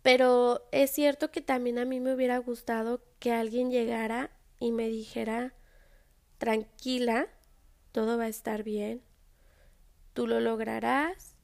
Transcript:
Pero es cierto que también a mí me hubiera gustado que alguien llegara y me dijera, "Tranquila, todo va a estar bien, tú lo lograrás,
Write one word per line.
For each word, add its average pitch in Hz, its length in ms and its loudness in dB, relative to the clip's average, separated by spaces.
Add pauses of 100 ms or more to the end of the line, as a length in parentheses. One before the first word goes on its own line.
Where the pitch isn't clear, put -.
Pero 247 680 4
es 269 200 4
cierto 294 400 0
que 330 100 -6
también 247 360 -2
a 247 80 -2
mí 262 140 -4
me 262 140 0
hubiera 254 240 0
gustado 240 640 -4 (180)
que 240 140 -2
alguien 233 380 -2
llegara 233 600 -2 (280)
y 233 120 0
me 226 180 -2
dijera, 226 640 -6 (840)
"Tranquila, 233 880 -2 (640)
todo 226 260 0
va 226 80 -2
a 220 40 -4
estar 220 340 -6
bien, 214 380 -6 (1120)
tú 240 140 -2
lo 233 120 2
lograrás, 226 1040 -2